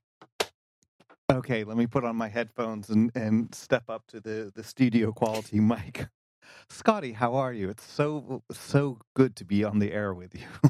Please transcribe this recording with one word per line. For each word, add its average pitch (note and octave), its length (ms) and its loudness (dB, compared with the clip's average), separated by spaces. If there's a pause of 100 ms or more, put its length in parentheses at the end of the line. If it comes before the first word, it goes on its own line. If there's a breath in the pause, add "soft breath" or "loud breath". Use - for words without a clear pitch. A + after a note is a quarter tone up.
(1300)
Okay, B2+ 320 0
let G#2+ 140 -6
me A#2 100 4
put B2 160 0
on A#2 120 -2
my A2+ 120 -2
headphones A2+ 640 -6
and, A2 260 4
and A2 400 0
step - 320 -2
up A2+ 200 -10
to A2+ 120 -16
the, G#2+ 340 -8
the A2+ 100 -12
studio A2 480 2
quality A2 480 -2
<laughs> - 20 6
mic. G#2+ 460 0 (600 loud breath)
Scotty, F3+ 440 -2
how A#2 220 0
are C3 180 0
you? G2 160 -4
It's A2 200 -12
so, D3 600 -4
so C#3+ 480 0 (160)
good C3 220 6
to G2 80 -14
be G2+ 180 2
on G#2 160 0
the G#2 120 2
air G2+ 220 -4
with F2+ 220 -14
you. - 100 -16 (240)